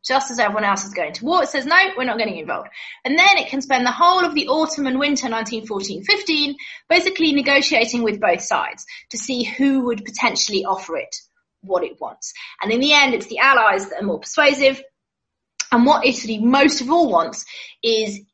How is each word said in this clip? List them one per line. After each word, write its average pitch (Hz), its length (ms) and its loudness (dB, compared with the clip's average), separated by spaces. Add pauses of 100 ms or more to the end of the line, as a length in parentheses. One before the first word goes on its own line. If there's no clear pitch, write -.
just 262 260 0
as 233 60 -6
everyone 214 280 0
else 196 180 0
is - 100 -12
going 165 200 -6
to 220 100 -12
war. 302 200 2
It - 40 -2
says, 262 180 -4
"No, 330 120 4 (180)
we're 254 80 -4
not 233 140 -2
getting 202 200 -4
involved." 151 300 -8 (380)
And 277 120 0
then 381 200 6
it - 100 -2
can 269 140 -6
spend 247 240 0
the 240 60 2
whole 359 340 4
of 302 100 -4
the - 140 -2
autumn 311 360 -2
and 262 140 -2
winter 277 300 -2
nineteen 226 360 -6
fourteen 196 380 -8
fifteen 302 540 -2 (320)
basically 339 420 2
negotiating 277 720 0
with 208 160 -2
both 180 220 0
sides - 440 -4 (260)
to 233 60 -10
see 247 260 -6
who 269 420 0
would 214 180 -4
potentially 202 600 -4
offer 185 320 -6
it - 180 -10 (460)
what 185 240 -2
it - 160 -12
wants. - 320 -12 (280)
And 202 120 -2
in 247 80 2
the 294 100 2
end, 277 220 6
it's - 140 -4
the 208 120 -8
Allies 220 500 4
that 190 120 -8
are 214 40 -4
more 170 140 -2
persuasive. 277 640 2 (880)
And 240 140 6
what 285 200 6
Italy 226 340 -2
most 269 420 4
of 247 100 -4
all 330 180 4
wants 165 360 0 (360)
is 220 380 0 (140)